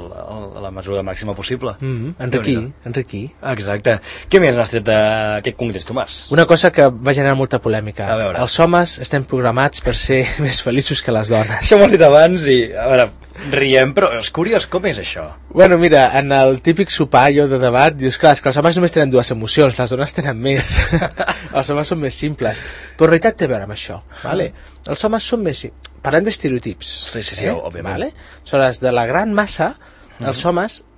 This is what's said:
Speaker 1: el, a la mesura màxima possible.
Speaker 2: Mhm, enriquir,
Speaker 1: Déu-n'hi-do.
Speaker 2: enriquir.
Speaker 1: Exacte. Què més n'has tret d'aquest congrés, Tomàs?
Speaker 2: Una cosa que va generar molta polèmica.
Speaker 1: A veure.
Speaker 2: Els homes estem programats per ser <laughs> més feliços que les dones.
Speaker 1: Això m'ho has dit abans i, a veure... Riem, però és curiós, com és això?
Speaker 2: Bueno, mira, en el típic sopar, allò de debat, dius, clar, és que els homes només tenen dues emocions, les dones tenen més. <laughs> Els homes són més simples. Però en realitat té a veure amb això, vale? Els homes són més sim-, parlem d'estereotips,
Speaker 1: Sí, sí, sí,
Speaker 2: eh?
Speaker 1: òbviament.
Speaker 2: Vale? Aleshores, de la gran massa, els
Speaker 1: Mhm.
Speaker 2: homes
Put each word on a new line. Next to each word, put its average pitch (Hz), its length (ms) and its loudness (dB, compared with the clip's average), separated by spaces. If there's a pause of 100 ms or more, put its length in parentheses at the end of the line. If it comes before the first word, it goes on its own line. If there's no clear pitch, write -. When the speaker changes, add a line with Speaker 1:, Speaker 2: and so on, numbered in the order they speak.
(100)
Speaker 1:
el, 101 460 -16
a 104 40 -14
la 98 120 -12
mesura 95 320 -6
màxima 95 320 -8
possible. 117 420 -8
Speaker 2:
Mhm, 131 400 -8
enriquir, 123 380 -2
Speaker 1:
Déu-n'hi-do. 120 160 -6 (120)
Speaker 2:
enriquir. 120 460 -8 (140)
Speaker 1:
Exacte. 104 560 -2 (280)
Què 196 120 4
més 139 160 4
n'has 113 140 0
tret 113 120 -2
d'aquest 107 720 0
congrés, 104 300 -8
Tomàs? - 460 -8
Speaker 2:
Una 160 140 4
cosa 170 260 4
que 143 160 6
va 127 260 0
generar 139 220 2
molta 131 240 -2
polèmica. 107 520 -4
Speaker 1:
A 110 40 0
veure. 98 240 -4
Speaker 2:
Els 110 180 -2
homes 170 400 2
estem 139 260 -4
programats 127 580 -2
per 123 120 -2
ser 131 380 0
<laughs> - 80 -6
més 135 220 -2
feliços 131 380 -2
que 123 120 -4
les 107 160 -2
dones. 110 320 0
Speaker 1:
Això - 180 6
m'ho 202 60 8
has - 80 4
dit 175 100 6
abans 160 460 6
i, 123 260 2
a 113 140 -4
veure... 127 220 4 (400)
Riem, 135 420 2
però 131 260 0
és 107 120 -8
curiós, 185 360 -2
com 180 200 -4
és 147 120 -2
això? 80 360 -12 (160)
Speaker 2:
Bueno, 180 260 6
mira, 151 420 6
en 139 140 0
el 135 300 4
típic 165 260 2
sopar, 131 380 4
allò 143 200 4
de 135 120 0
debat, 127 360 4
dius, 131 220 -2
clar, 156 160 6
és 135 80 -2
que - 80 -2
els 131 80 0
homes 165 200 2
només 175 160 2
tenen 147 180 2
dues 123 200 2
emocions, 120 480 2
les 123 120 -2
dones 131 240 -4
tenen 135 260 -6
més. 139 380 -2 (380)
<laughs> - 360 -6
Els 139 180 -2
homes 147 180 -4
són 170 120 -4
més 135 140 -4
simples. 131 480 -6 (340)
Però 160 100 4
en 160 40 2
realitat 165 260 2
té - 80 -2
a 147 60 0
veure 104 160 -4
amb 104 80 -12
això, - 240 -12 (240)
vale? 151 300 -4 (340)
Els - 180 -6
homes 220 180 -2
són 233 200 -4
més 156 160 -4
sim-, - 160 -14 (280)
parlem 156 220 0
d'estereotips, 127 640 -6 (260)
Speaker 1:
Sí, 113 100 -8
sí, - 140 -8
sí, - 100 -8
Speaker 2:
eh? 214 60 -2
Speaker 1:
òbviament. 87 400 -10
Speaker 2:
Vale? 233 160 -6 (320)
Aleshores, 131 400 0
de 127 120 0
la 120 140 0
gran 196 280 -2
massa, 202 400 -2 (460)
els 131 240 -6
Speaker 1:
Mhm. 170 40 -2
Speaker 2:
homes 180 360 -4 (140)